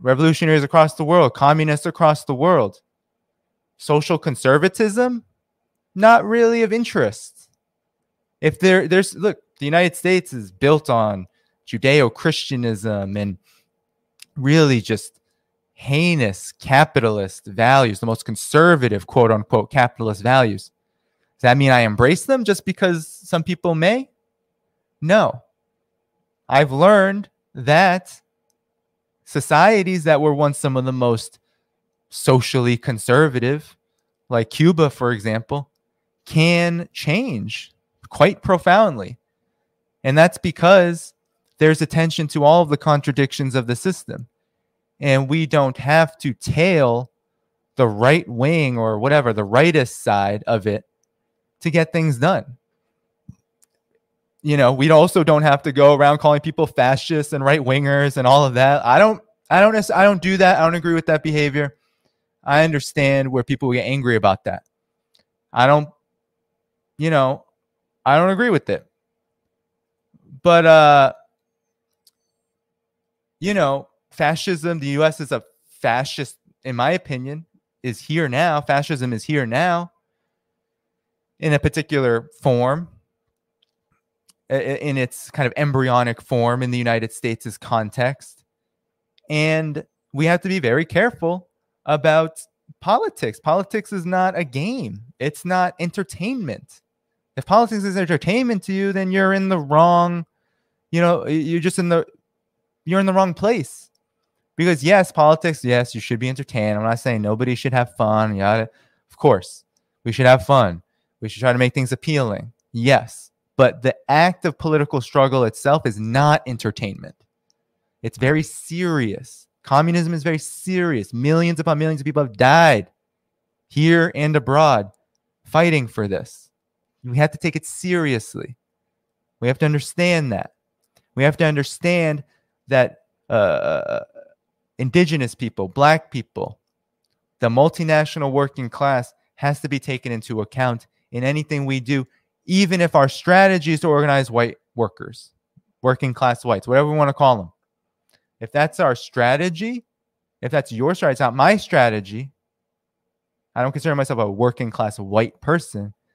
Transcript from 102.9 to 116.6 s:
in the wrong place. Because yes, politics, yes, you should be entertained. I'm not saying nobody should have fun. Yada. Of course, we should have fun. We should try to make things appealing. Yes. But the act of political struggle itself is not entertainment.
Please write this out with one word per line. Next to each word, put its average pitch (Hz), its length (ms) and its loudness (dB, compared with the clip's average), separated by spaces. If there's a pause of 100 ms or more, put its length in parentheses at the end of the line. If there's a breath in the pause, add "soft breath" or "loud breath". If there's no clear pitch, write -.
in 196 60 0
the 190 80 -2
wrong 190 180 2
place. 190 540 -4 (680)
Because 160 280 0
yes, 185 260 4
politics, 156 540 2
yes, 120 300 0
you 107 80 -10
should 120 160 -6
be 127 100 -6
entertained. 120 480 -4
I'm 110 80 -6
not 117 140 -2
saying 117 240 -4
nobody 113 320 -2
should 127 180 -6
have 123 240 -2
fun. 107 400 0
Yada. 110 320 -2 (420)
Of - 60 -20
course, - 480 0 (400)
we 117 80 -6
should 127 140 0
have 127 180 6
fun. 104 380 0 (400)
We 110 80 -10
should - 100 -18
try 123 120 2
to 123 60 0
make 123 140 0
things 131 200 -4
appealing. 120 600 -4 (200)
Yes. 117 580 -2 (260)
But - 240 2
the 127 160 -2 (140)
act 170 340 2
of 160 140 -4
political 151 420 -2
struggle 135 440 0
itself 139 420 -2
is 107 120 -6
not 135 480 0
entertainment. 110 680 -10 (880)